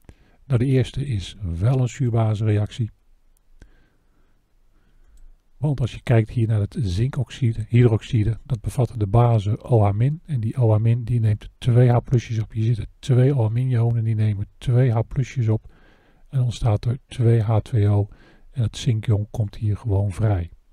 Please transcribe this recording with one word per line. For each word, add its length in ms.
Nou, 160
de 80
eerste 360
is 360
wel 380
een 80
zuurbase 560
reactie. 460
Want 240
als 120
je 100
kijkt 280
hier 160
naar 140
het 200
zinkoxide, 880
hydroxide, 760
dat 160
bevat 360
de 100
base 560
O 180
H 120
min. 320
En 160
die 160
O 160
H 60
min, 260
die 160
neemt 380
twee 320
H 140
plusjes 340
op. 120
Hier 140
zitten 340
twee 360
O 140
H 40
min 160
ionen, 360
die 100
nemen 320
twee 340
H 160
plusjes 400
op. 240
En 120
ontstaat 440
er 220
twee 360
H 140
twee 320
O. 200
En 120
het 140
zinkion 540
komt 260
hier 200
gewoon 360
vrij. 380